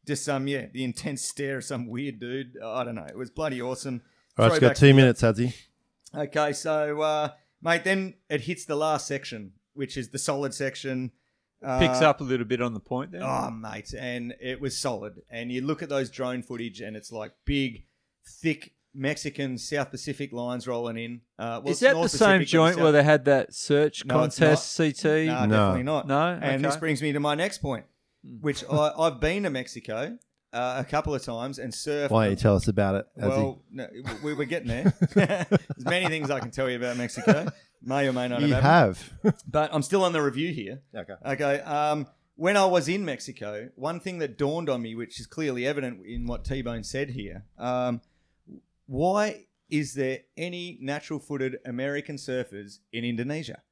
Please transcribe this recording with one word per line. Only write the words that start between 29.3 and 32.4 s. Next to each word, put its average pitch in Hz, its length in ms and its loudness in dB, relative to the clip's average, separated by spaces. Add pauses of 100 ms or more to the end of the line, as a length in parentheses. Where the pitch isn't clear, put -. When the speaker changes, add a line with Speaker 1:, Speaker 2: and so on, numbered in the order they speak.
Speaker 1:
to 180 60 -2
Mexico, 127 680 -8 (340)
uh, 127 340 -4
a - 40 -20
couple 151 260 -2
of 127 80 -6
times 127 340 -8
and 113 140 -8
surfed. 147 380 -4
Speaker 2:
Why 110 160 6
don't 98 60 4
you 98 40 2
tell 101 220 6